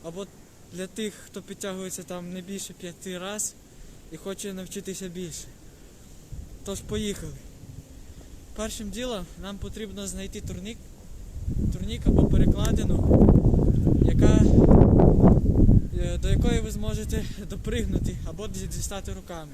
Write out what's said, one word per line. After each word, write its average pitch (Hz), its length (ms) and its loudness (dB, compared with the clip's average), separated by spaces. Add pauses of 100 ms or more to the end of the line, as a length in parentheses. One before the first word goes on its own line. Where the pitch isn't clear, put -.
або 180 240 -14 (460)
для 185 140 -12
тих, 214 260 -10 (120)
хто - 160 -16
підтягується 190 640 -12
там 180 300 -14
не 185 80 -12
більше 190 320 -14
п'яти 180 440 -14
раз 202 360 -10 (580)
і 160 60 -16
хоче 196 360 -12
навчитися 190 540 -12
більше. 175 380 -14 (1200)
Тож, 196 160 -10
поїхали. 202 520 -8 (1200)
Першим 214 340 -10
ділом 214 360 -8 (160)
нам 196 160 -12
потрібно 196 500 -12
знайти 190 340 -12
турнік, 180 360 -12 (960)
турнік 220 320 -6
або - 180 4
перекладину, - 1000 4 (800)
яка, - 360 6 (1600)
е, 175 200 -2
до 190 120 -2
якої 226 300 2
ви 214 120 -6
зможете 214 540 -6 (240)
допригнути 202 680 -4 (120)
або 202 180 -10
діс-, 190 200 -10
дістати 196 460 -10
руками. 170 400 -14